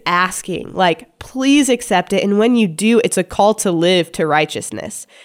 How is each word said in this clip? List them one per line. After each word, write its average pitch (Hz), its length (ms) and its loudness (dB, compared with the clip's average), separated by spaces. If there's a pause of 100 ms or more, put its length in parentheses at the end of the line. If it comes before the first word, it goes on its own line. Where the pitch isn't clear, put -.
asking, 180 680 -4
like, 175 460 -2
"Please 269 480 2
accept 185 440 0
it." 196 120 0
And 202 120 0
when 233 200 2
you 226 100 4
do, 214 380 2
it's - 140 -2
a 185 60 0
call 214 300 0
to 208 160 -2
live 170 420 2
to 175 140 -2
righteousness. 147 800 -4 (180)